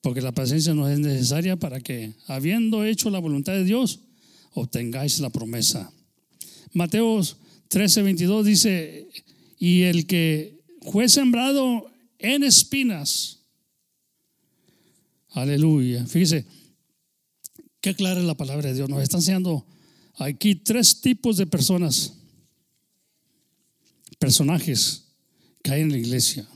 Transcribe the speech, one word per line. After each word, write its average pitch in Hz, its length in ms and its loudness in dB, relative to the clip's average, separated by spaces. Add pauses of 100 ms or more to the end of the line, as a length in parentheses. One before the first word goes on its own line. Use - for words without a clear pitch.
Porque 127 200 -4
la 127 100 -4
paciencia 147 420 0
nos 143 160 0
es 143 100 0
necesaria 147 580 0
para 139 240 -6
que, 113 340 -10 (120)
habiendo 214 580 0
hecho 214 240 -2
la 196 100 -2
voluntad 160 340 -2
de 190 100 0
Dios, 220 360 0 (540)
obtengáis 123 680 -4
la 135 100 -4
promesa. 113 640 -4 (800)
Mateo 214 500 2 (460)
trece 202 340 2
veintidós 196 440 2
dice, 185 640 0 (500)
"Y 175 220 4
el 175 240 2
que 160 540 -2 (320)
fue 226 180 2
sembrado 254 840 2 (280)
en 277 240 0
espinas". 240 960 0 (1900)
Aleluya. 135 760 2
Fíjese, 160 400 2 (1400)
qué 196 140 -2
clara 185 240 -2
es 175 60 0
la 160 100 -2
palabra 143 340 -6
de 127 60 -4
Dios. 135 140 -4
Nos 139 120 -2
está 135 160 0
enseñando 180 480 0 (500)
aquí 147 400 0
tres - 460 2
tipos 233 360 0
de 185 100 0
personas, 170 680 0 (2000)
personajes 143 800 0 (580)
que - 100 -4
hay 147 100 0
en 156 100 2
la 139 60 0
iglesia. 117 580 -2